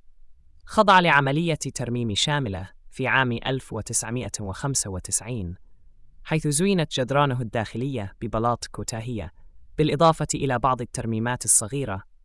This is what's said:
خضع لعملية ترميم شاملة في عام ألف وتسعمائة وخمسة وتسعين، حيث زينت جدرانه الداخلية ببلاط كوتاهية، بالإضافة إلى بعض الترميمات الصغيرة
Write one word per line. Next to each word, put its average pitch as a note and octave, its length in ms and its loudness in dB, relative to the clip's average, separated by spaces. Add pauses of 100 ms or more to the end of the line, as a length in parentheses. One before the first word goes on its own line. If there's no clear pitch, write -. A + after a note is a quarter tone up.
(640)
خضع G3+ 360 8
لعملية D3+ 580 4 (160)
ترميم A#2+ 400 -2
شاملة G#2 560 -2 (200)
في B2 160 -4
عام B2 260 4
ألف C3 400 -4
وتسعمائة A2 680 -4
وخمسة A2 500 -4
وتسعين، F#2+ 680 -6 (680)
حيث D#3 240 -2
زينت E3 520 0
جدرانه C3 400 2
الداخلية A#2 800 -4
ببلاط A2+ 460 -2
كوتاهية، A2 680 -8 (460)
بالإضافة D#3 560 4
إلى C3+ 240 0
بعض B2+ 220 2
الترميمات A#2 640 -2
الصغيرة A2 580 0 (220)